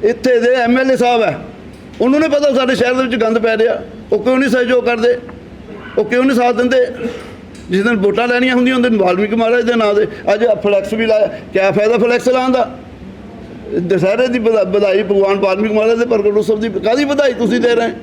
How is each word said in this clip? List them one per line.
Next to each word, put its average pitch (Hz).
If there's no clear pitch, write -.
ਇੱਥੇ 233
ਦੇ 233
ਐਮ 247
ਐਲ 262
ਏ 254
ਸਾਹਿਬ 240
ਆ, 175
ਉਹਨੂੰ 262
ਨਹੀਂ 320
ਪਤਾ 285
ਸਾਡੇ 254
ਸ਼ਹਿਰ 247
ਦੇ 254
ਵਿੱਚ 240
ਗੰਦ 226
ਪੈ 226
ਰਿਹਾ, 226
ਉਹ 208
ਕਿਉਂ 254
ਨਹੀਂ 269
ਸਹਿਯੋਗ 247
ਕਰਦੇ, 240
ਉਹ 208
ਕਿਉਂ 247
ਨਹੀਂ 262
ਸਾਥ 240
ਦਿੰਦੇ? 247
ਜਿਸ 190
ਦਿਨ 233
ਵੋਟਾਂ 202
ਲੈਣੀਆਂ 247
ਹੁੰਦੀਆਂ, 247
ਉਸ 240
ਦਿਨ 233
ਵਾਲਮੀਕ 196
ਮਹਾਰਾਜ 226
ਦੇ 233
ਨਾਂ 214
ਦੇ 202
ਅੱਜ 214
ਫਲੈਕਸ 202
ਵੀ 226
ਲਾਇਆ। 214
ਕਿਆ 196
ਫਾਇਦਾ 214
ਫਲੈਕਸ 240
ਲਾਉਣ 254
ਦਾ? 247
ਦੁਸਹਿਰੇ 190
ਦੀ 247
ਵਧਾ-, 214
ਵਧਾਈ, 202
ਭਗਵਾਨ 196
ਵਾਲਮੀਕ 202
ਮਹਾਰਾਜ 220
ਦੇ 233
ਪ੍ਰਗਟ 208
ਉਤਸਵ 208
ਦੀ 226
ਕਾਹਦੀ 220
ਵਧਾਈ 277
ਤੁਸੀਂ 233
ਦੇ 240
ਰਹੇ? 233